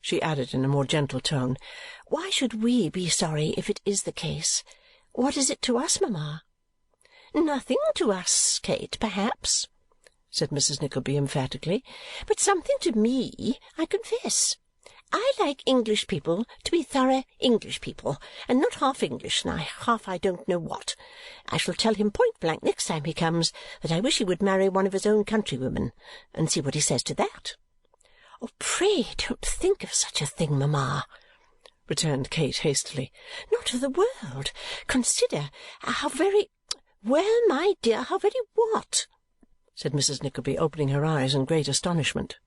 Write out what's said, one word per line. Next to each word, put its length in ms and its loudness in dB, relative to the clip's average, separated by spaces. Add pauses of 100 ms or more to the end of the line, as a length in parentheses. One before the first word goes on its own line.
she 220 -2
added 320 -2
in 100 2
a 40 2
more 160 2
gentle 360 0
tone, 360 0 (520)
why 220 -2
should 320 -2
we 260 4
be 200 -2
sorry 480 0
if 140 -6
it 140 -2
is 180 0
the 100 -6
case? 520 -2 (480)
What 240 0
is 140 2
it 120 -6
to 160 0
us, 220 0
mamma? 420 -2 (920)
Nothing 440 2 (160)
to 180 2
us, 500 2
Kate, 380 -4
perhaps, 680 -2 (640)
said 200 -2
Missus 300 -2
Nickleby 360 -2
emphatically, 680 -2 (420)
but 140 0
something 400 2
to 180 2
me, 600 0 (200)
I 80 0
confess. 720 -2 (560)
I 260 2
like 280 0
English 400 2
people 400 -2 (180)
to 60 -4
be 120 2
thorough 420 2 (140)
English 440 2
people, 340 -6 (320)
and 120 4
not 160 2
half 260 0
English, 420 -2
and 80 -2
I, 60 -4
half 500 -2
I 80 -4
don't 320 -2
know 100 2
what. 380 -6 (540)
I 80 -2
shall 160 0
tell 180 2
him 180 2
point 300 2
blank 220 -2
next 240 0
time 180 -2
he 80 -2
comes 400 2 (300)
that 100 -2
I 80 2
wish 180 2
he 60 2
would 180 0
marry 280 4
one 160 2
of 80 0
his 100 -2
own 200 4
countrywomen, 680 -2 (400)
and 180 0
see 120 0
what 120 -2
he 60 0
says 240 2
to 120 -4
that. 400 -2 (840)
Oh, 80 -10 (100)
pray 480 2 (120)
don't 240 -4
think 420 0
of 80 -10
such 300 -2
a 40 -2
thing, 320 0
mamma, 480 0 (840)
returned 420 0
Kate 280 -2
hastily. 540 -2 (400)
Not 160 -2
for 80 -4
the 140 0
world. 600 0 (360)
Consider 640 0 (300)
how 280 -2
very 400 2 (560)
Well, 440 4
my 340 4
dear, 200 4
how 160 -2
very 140 4 (220)
what? 520 0 (680)
said 200 -6
Missus 280 0
Nickleby, 360 -4
opening 300 0
her 160 2
eyes 300 2
in 100 2
great 240 2
astonishment. 800 -2